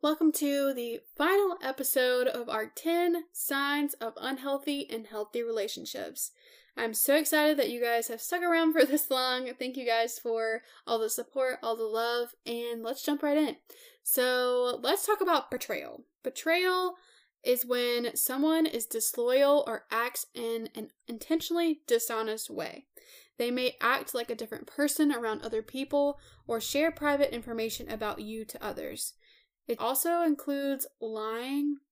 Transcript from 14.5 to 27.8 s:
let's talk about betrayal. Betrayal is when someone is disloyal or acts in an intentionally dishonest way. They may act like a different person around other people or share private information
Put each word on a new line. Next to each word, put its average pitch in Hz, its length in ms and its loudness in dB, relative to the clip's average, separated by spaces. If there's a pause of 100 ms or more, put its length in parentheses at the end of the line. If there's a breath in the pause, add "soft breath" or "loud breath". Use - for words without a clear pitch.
let's 311 220 2
talk 415 160 2
about 339 280 2
betrayal. - 540 -8 (180)
Betrayal 359 760 0 (480 soft breath)
is 247 220 2
when 240 500 0
someone 311 500 4
is 240 200 -2
disloyal 254 800 4
or 226 240 -6
acts 233 360 -2 (100)
in 226 400 -4
an 220 140 -10 (180)
intentionally 320 800 0
dishonest 226 640 -2
way. - 360 -10 (520 loud breath)
They 240 140 -2
may 254 300 -2
act 262 320 0
like 233 160 -4
a 233 60 -4
different 220 320 -10
person 294 460 2
around 233 280 -2
other 220 220 -4
people 285 560 0 (260 loud breath)
or 233 140 -2
share 302 320 2
private 294 420 2
information 226 560 -6